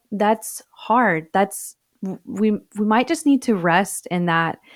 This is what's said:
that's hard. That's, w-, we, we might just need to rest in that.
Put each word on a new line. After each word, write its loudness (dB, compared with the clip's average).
that's -2
hard. 0
That's, -2
w-, -8
we, 0
we 0
might 2
just -4
need 4
to 0
rest 0
in -2
that. 0